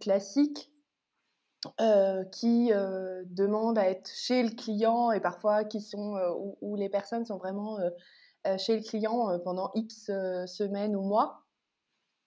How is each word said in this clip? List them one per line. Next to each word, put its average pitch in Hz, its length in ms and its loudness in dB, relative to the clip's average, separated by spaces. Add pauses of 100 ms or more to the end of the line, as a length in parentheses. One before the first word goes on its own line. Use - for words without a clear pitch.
classiques, 208 680 0 (1080)
euh, 196 440 4
qui, 233 480 4
euh, 190 540 -2
demandent 208 520 2
à 190 120 6
être 190 240 -6
chez 247 280 0
le 233 80 2
client 226 600 0
et 202 100 2
parfois 208 440 2
qui 214 160 -6
sont, 208 360 -8
euh, 185 200 0
où, 196 240 -8
où 208 160 -6
les 202 120 -2
personnes 202 360 -2
sont 214 140 -8
vraiment, 202 420 -6
euh, 175 100 2 (560)
euh, 190 120 2
chez 220 180 2
le 214 60 -2
client, 220 460 0
euh, 175 100 0
pendant 185 360 -4
X, 220 360 -6
euh, 185 360 -2
semaines 202 480 -2
ou 196 80 -2
mois. 208 400 0 (840)